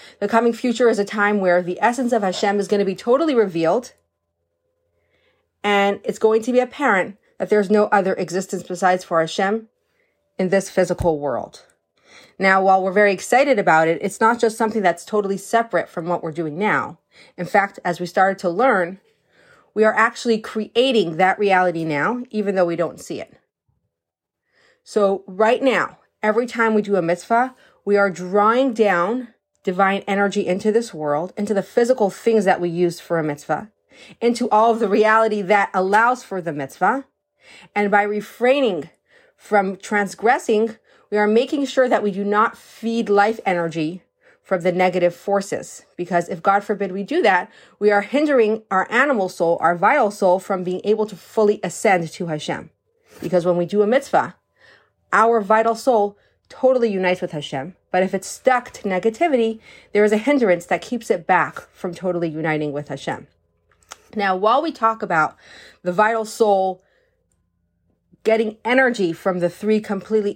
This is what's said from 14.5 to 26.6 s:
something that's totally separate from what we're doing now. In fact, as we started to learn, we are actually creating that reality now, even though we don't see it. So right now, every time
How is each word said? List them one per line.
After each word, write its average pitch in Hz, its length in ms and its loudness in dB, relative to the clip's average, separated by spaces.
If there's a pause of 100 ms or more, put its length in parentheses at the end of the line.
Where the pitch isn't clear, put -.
something 220 240 -2
that's 175 220 0
totally 196 320 -2
separate 226 520 -2
from 165 180 -10
what 175 140 -2
we're 165 120 -8
doing 156 260 -8
now. 165 400 -2 (380)
In 180 100 -10
fact, 196 380 0
as 175 160 -4
we 180 60 -6
started 190 340 0
to 185 100 -2
learn, 190 480 0 (760)
we 214 120 0
are 214 100 2
actually 226 440 0
creating 220 800 -2
that 185 220 2
reality 180 460 0
now, 165 460 -2
even 202 260 -4
though 185 80 4
we 170 100 -2
don't 165 240 -6
see 131 220 -12
it. - 160 -16 (1500)
So 196 460 0
right 214 340 2
now, 220 360 0 (260)
every 214 220 0
time 226 280 0